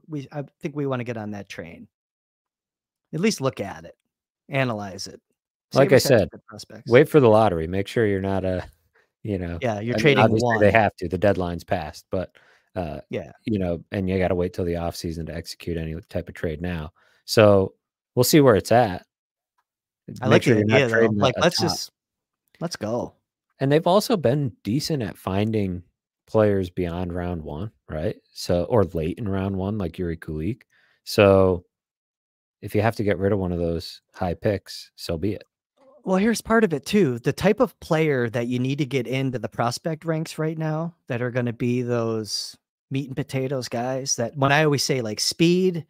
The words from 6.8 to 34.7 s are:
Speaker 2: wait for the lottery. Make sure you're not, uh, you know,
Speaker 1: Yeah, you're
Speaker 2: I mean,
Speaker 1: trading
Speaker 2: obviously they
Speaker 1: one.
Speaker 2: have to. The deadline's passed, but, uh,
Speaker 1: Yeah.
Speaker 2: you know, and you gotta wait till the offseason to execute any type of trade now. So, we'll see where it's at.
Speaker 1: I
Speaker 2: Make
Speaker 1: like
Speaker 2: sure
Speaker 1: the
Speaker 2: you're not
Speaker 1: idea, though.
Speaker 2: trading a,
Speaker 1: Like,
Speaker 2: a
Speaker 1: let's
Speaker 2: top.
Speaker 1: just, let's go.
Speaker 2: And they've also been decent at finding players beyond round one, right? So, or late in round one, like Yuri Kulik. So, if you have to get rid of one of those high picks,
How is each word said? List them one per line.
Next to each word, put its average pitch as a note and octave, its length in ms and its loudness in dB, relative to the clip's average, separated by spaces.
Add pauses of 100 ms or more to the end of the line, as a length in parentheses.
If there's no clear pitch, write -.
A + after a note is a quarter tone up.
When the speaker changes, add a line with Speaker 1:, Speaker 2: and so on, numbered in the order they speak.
Speaker 2:
wait D3+ 180 8
for D#3 120 6
the B2 80 8
lottery. G#2 380 4
Make F#2+ 220 -4
sure A#2 180 0
you're G2 140 0
not, F#2+ 240 -2
uh, F#2 180 -2 (600)
you G2+ 160 -4
know, E2+ 220 -6
Speaker 1:
Yeah, A2 200 -4
you're A#2 140 -4
Speaker 2:
I - 60 -2
mean, C#3 120 4
Speaker 1:
trading C3 40 2
Speaker 2:
obviously A2+ 420 2
they G#2 120 6
Speaker 1:
one. - 20 6
Speaker 2:
have G#2+ 240 4
to. F2+ 120 -8
The F2 100 -4
deadline's F2 460 0
passed, D#2 460 -8
but, - 260 -6 (400)
uh, D2+ 240 -8 (100)
Speaker 1:
Yeah. F#2+ 220 -10 (120)
Speaker 2:
you A2 140 -2
know, F2 340 -2
and G2 160 -2
you F#2+ 100 2
gotta F#2 160 2
wait F2+ 200 -2
till F#2+ 100 -4
the E2+ 100 -2
offseason E2+ 520 -6
to D#2 80 -12
execute E2 440 -10
any D#2+ 160 -6 (160)
type E2+ 180 -8
of E2+ 60 -16
trade D#2 280 -6
now. E2+ 300 -6 (340)
So, G2+ 480 6 (400)
we'll B2 100 2
see D#3+ 160 6
where B2+ 160 8
it's - 160 0
at. A2 340 2 (1120)
Speaker 1:
I B2+ 80 -2
Speaker 2:
Make - 0 -
Speaker 1:
like D#3 160 4
Speaker 2:
sure B2+ 100 6
Speaker 1:
the - 20 6
Speaker 2:
you're G#2 100 4
not A2 160 4
Speaker 1:
idea, B2 60 2
though. A2+ 100 0
Speaker 2:
trading G#2+ 240 4
a, - 20 4
Speaker 1:
Like, C3 120 2
Speaker 2:
a - 40 -4
Speaker 1:
let's E3+ 180 2
Speaker 2:
top. - 20 -2
Speaker 1:
just, - 300 -4 (720)
let's E3+ 160 -8
go. A2 380 -6 (460)
Speaker 2:
And C3+ 100 0
they've D#3 160 2
also G3+ 300 2
been C#3 360 0 (120)
decent C3+ 380 -2
at G2 140 -8
finding G2 680 -2 (440)
players G2+ 440 2
beyond F2 440 -6
round F2 280 -6
one, D#2 280 -10 (180)
right? E2+ 280 -6 (160)
So, F2 320 -2
or A2 200 2
late E2 340 -4
in A2+ 100 -8
round F#2+ 280 -4
one, G2 220 -4
like F2 200 -6
Yuri E2+ 180 -4
Kulik. D#2+ 460 -8 (420)
So, F#2+ 600 6 (960)
if G#2+ 120 -8
you G#2 80 2
have A2+ 140 0
to A2 80 -2
get G2 140 0
rid G2 140 2
of G#2 60 2
one F#2 140 -2
of E2+ 60 -2
those E2 440 -4 (120)
high F2+ 200 -4
picks, - 600 -4